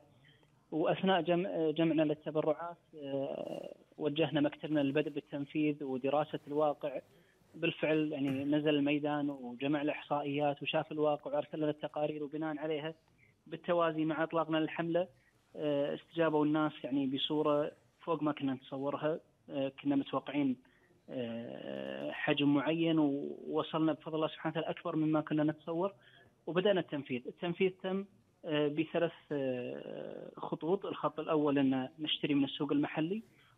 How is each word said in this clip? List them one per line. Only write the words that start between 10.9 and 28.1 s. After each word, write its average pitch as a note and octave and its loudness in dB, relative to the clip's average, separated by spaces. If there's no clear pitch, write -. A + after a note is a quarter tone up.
الواقع D3+ 0
وأرسل D3 -4
لنا D3+ 2
التقارير، D3+ -4
وبناء D3+ -4
عليها D#3 -4
بالتوازي E3 0
مع D#3 0
إطلاقنا D#3+ 2
للحملة، E3 0
آه، D3 0
استجابوا D#3 2
الناس D3+ 4
يعني C#3 0
بصورة D3 2
فوق D#3 -2
ما D3+ 2
كنا C3+ -2
نتصورها. C#3+ -2
آه، C3+ -2
كنا C#3+ 2
متوقعين، C3+ 0
آه، A#2 -6
حجم C#3+ 2
معين، D#3+ 2
ووصلنا D3 0
بفضل D#3 -6
الله D#3 0
سبحانه - -6
وتعالى E3+ -4
أكبر E3 -4
مما D#3 4
كنا D3+ 0
نتصور، E3 -2
وبدأنا F#3 2
التنفيذ. C3+ -4
التنفيذ F3+ 0
تم، F#3+ -2